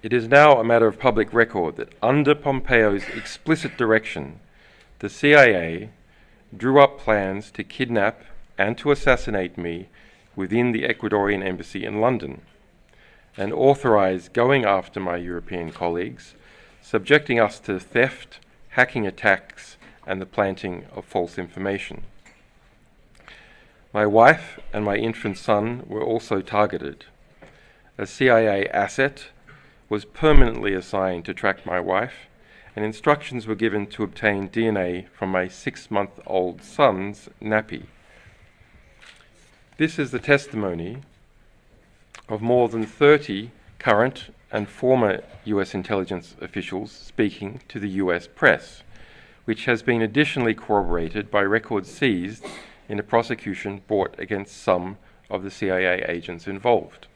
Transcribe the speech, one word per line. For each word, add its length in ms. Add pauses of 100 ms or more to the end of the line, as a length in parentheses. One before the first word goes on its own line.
It 80
is 160
now 300
a 60
matter 220
of 140
public 320
record 440
that 240
under 360
Pompeo's 720
explicit 680
direction, 600 (640)
the 80
C 260
I 120
A 440 (640)
drew 280
up 160
plans 520
to 140
kidnap 600 (340)
and 180
to 140
assassinate 680
me 320 (480)
within 360
the 100
Ecuadorian 600
embassy 400
in 160
London, 440 (960)
and 160
authorized 800
going 280
after 380
my 160
European 560
colleagues, 600 (480)
subjecting 580
us 180
to 220
theft, 580 (320)
hacking 360
attacks, 720 (280)
and 140
the 60
planting 580 (100)
of 120
false 320
information. 640 (1900)
My 100
wife 560 (140)
and 100
my 120
infant 420
son 480
were 180
also 380
targeted. 640 (880)
A 100
C 220
I 120
A 260
asset 640 (600)
was 160
permanently 680
assigned 500
to 80
track 320
my 160
wife, 480 (460)
and 120
instructions 600
were 80
given 320
to 160
obtain 440
D 200
N 120
A 340
from 180
my 160
six-month-old 1160
son's 640 (100)
nappy. 460 (1900)
This 220
is 120
the 80
testimony 840 (1300)
of 100
more 300
than 160
thirty 640 (280)
current 560 (160)
and 160
former 560 (220)
U 160
S 140
intelligence 680
officials 500
speaking 800
to 100
the 120
U 200
S 160
press, 560 (600)
which 220
has 160
been 180
additionally 540
corroborated 760
by 120
records 480
seized 560 (420)
in 100
a 40
prosecution 840
brought 320
against 380
some 400 (320)
of 140
the 80
C 200
I 100
A 300
agents 360
involved. 680